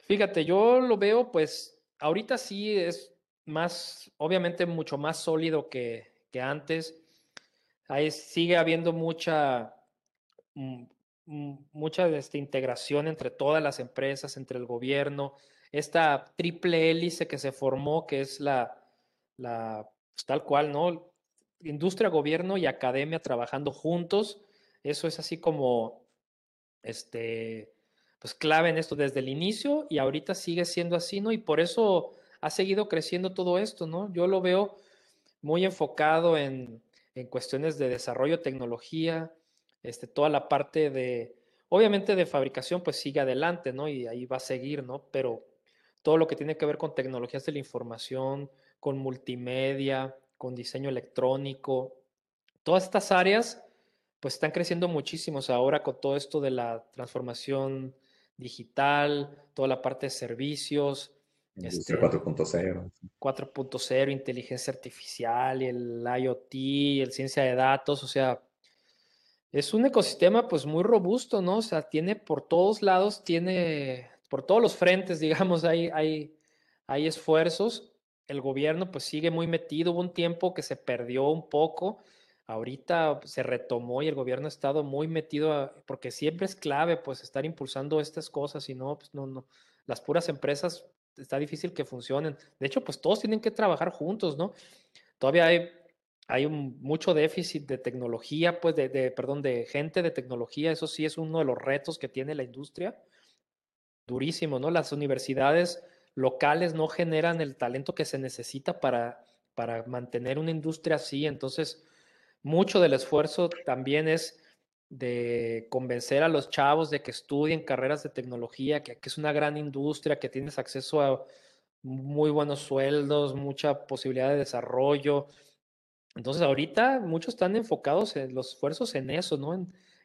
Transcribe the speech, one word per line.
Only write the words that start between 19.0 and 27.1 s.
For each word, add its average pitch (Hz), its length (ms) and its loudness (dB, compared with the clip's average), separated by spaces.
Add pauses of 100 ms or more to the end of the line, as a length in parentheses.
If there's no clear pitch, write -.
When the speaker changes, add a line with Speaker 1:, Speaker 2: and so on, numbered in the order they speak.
Speaker 1:
la, 113 540 -8 (240)
pues, - 120 -12
tal 143 180 -2
cual, 147 260 2
¿no? 160 400 -2 (520)
Industria, 175 460 0
gobierno 160 480 0
y 175 100 0
academia 135 540 -2
trabajando 131 520 -4
juntos. 170 680 -2 (420)
Eso 147 260 -2
es 160 100 -6
así 165 200 -8
como, 127 680 0 (760)
este, 113 920 -8 (460)